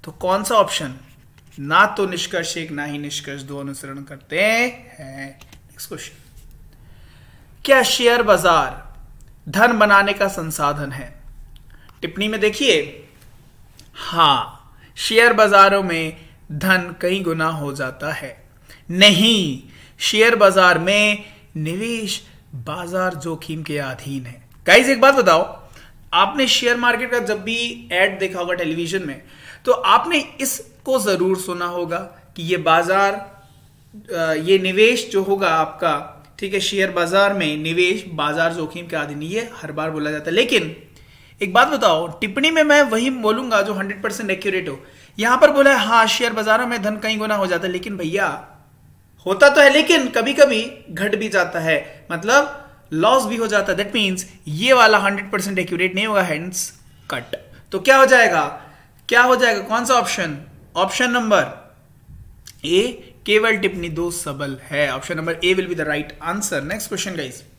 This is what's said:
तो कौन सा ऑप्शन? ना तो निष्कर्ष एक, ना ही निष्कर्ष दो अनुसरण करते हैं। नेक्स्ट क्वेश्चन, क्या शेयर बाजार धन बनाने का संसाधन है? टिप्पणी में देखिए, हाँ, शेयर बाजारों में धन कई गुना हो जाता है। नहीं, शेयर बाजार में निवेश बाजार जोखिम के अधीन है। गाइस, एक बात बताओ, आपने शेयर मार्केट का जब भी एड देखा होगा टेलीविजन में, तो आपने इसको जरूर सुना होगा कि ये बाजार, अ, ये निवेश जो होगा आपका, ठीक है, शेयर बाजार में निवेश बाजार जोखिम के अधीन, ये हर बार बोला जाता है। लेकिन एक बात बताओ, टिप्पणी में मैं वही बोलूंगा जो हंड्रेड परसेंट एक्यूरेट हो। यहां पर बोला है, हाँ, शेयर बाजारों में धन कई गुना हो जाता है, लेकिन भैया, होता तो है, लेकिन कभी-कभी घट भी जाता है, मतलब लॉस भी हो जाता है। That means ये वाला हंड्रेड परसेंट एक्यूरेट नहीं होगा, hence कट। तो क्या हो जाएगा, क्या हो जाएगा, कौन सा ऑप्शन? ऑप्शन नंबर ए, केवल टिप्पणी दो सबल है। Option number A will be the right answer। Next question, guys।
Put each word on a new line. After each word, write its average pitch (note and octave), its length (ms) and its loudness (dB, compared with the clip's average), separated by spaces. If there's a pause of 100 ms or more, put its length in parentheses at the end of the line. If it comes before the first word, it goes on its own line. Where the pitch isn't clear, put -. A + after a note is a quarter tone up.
तो - 80 -16
कौन F#3+ 320 -2
सा A3+ 120 -2
ऑप्शन? D#3+ 380 0 (640)
ना D#3+ 260 4
तो G#3 220 -4
निष्कर्ष F3 500 -6
एक, D#3+ 140 -8
ना D3 140 -8
ही D3 120 -8
निष्कर्ष C#3+ 440 -10
दो C#3 180 -12
अनुसरण C#3 440 -12
करते D3 380 -8
हैं। A#3 480 -2 (800)
नेक्स्ट - 180 -18
क्वेश्चन, - 300 -16 (1500)
क्या C4 180 6
शेयर A#3+ 380 2
बाजार E3 720 2 (560)
धन A3+ 300 2
बनाने G3+ 340 4
का G3 140 0
संसाधन D3 640 -4
है? B2+ 280 -14 (800)
टिप्पणी F3+ 260 -6
में G#3+ 120 -4
देखिए, G#3 680 0 (840)
हाँ, - 800 0 (240)
शेयर A#3 360 4
बाजारों G3 500 6
में E3 340 -4 (340)
धन F3+ 500 0
कई F#3 180 -2
गुना D#3+ 280 -2
हो D3 260 -6
जाता C#3 380 -8
है। C#3 320 -12 (480)
नहीं, F#3+ 720 -2 (360)
शेयर A3+ 360 0
बाजार F#3 440 4
में G#3 460 0 (320)
निवेश G3 680 -8 (280)
बाजार F3 600 -6
जोखिम D#3+ 480 -10
के D3 140 -8
अधीन C3+ 480 -8
है। - 180 -18 (240)
गाइस, B3 220 8
एक C4 120 2
बात C4+ 120 8
बताओ, F#3 560 2 (440)
आपने G#3+ 340 2
शेयर A#3+ 300 2
मार्केट A#3+ 340 0
का A#3+ 80 0
जब G3+ 240 -4
भी A#3 480 -8
एड F#3 280 0
देखा F#3 200 -4
होगा F3+ 140 -4
टेलीविजन E3+ 500 -4
में, C#3+ 180 -12 (440)
तो - 60 2
आपने D4 480 2 (220)
इसको - 580 -4
जरूर F#3+ 380 0
सुना F3+ 280 -8
होगा F3 320 -6 (400)
कि E3+ 60 -10
ये F3 140 -2
बाजार, E3+ 540 2 (1040)
अ, D#3+ 180 0
ये F3 260 2
निवेश G#3+ 520 2
जो G3 120 0
होगा F#3+ 260 0
आपका, D#3 760 -2 (160)
ठीक G3 140 -6
है, G3 60 -2
शेयर F#3+ 320 -2
बाजार F#3 420 2
में D#3 240 -2
निवेश F3+ 500 -2
बाजार D#3+ 460 -2
जोखिम E3+ 340 -10
के E3 80 -10
अधीन, D3 260 -6
ये A3 340 -6
हर D3+ 160 -14
बार D#3 200 -6
बोला D3+ 200 -4
जाता D3+ 180 -8
है। - 60 -2
लेकिन A3 400 0 (680)
एक F#3 120 -6
बात B3+ 140 4
बताओ, E3+ 520 0
टिप्पणी C4+ 320 -2
में D#4 120 2
मैं D4 180 6
वही A#3 280 0
बोलूंगा A3+ 520 0
जो G3+ 120 -2
हंड्रेड G3 300 -6
परसेंट G#3 280 -6
एक्यूरेट F#3 380 -4
हो। C3 140 -12 (360)
यहां A#3+ 180 2
पर D4 140 8
बोला C#4 200 6
है, A3 140 2
हाँ, A3+ 220 4
शेयर A#3 260 -2
बाजारों A3 340 0
में A#3 140 -4
धन G#3 160 -4
कई A3 180 -4
गुना G#3+ 200 -2
हो F#3+ 120 -2
जाता F3 200 -2
है, F3+ 60 -4
लेकिन F#3 240 -8
भैया, E3+ 500 -4 (800)
होता G3+ 240 6
तो D4 120 4
है, C#4 80 8
लेकिन D4+ 400 2
कभी-कभी B3 600 2 (180)
घट G3 260 -4
भी G#3 140 -4
जाता E3+ 300 -2
है, D#3+ 520 -4
मतलब A3+ 560 0 (260)
लॉस A3 320 2
भी A3 100 -4
हो A3+ 120 -2
जाता G3+ 260 0
है। D#3+ 60 -2
That G#3 160 -6
means F#3+ 280 -2 (240)
ये G3 260 2
वाला A3 240 6
हंड्रेड G3 340 -2
परसेंट F#3+ 280 -4
एक्यूरेट F#3 360 -2
नहीं G#3 120 -2
होगा, G3 220 0
hence F3 280 -6 (540)
कट। B2 240 -8 (360)
तो F#3+ 80 -4
क्या C4 180 6
हो C4+ 80 10
जाएगा, F3+ 640 2 (400)
क्या A#3+ 120 4
हो B3+ 140 6
जाएगा, A#3+ 240 2
कौन A3 260 -4
सा C4 80 0
ऑप्शन? E3+ 440 -2 (380)
ऑप्शन F#3+ 360 -2
नंबर G#3+ 640 -2 (920)
ए, G#3 480 -2 (120)
केवल G#3+ 320 2
टिप्पणी F3+ 320 -4
दो E3+ 220 -6
सबल C#3 520 -8
है। C#3+ 260 -2
Option C3 260 -6
number D#3+ 200 -4
A F3+ 200 2
will F#3 120 -2
be F3 80 -6
the D#3 120 -4
right D3+ 480 -6
answer। F3 260 -4
Next G3 260 -8
question, F#3+ 280 -8
guys। C3+ 200 -10 (240)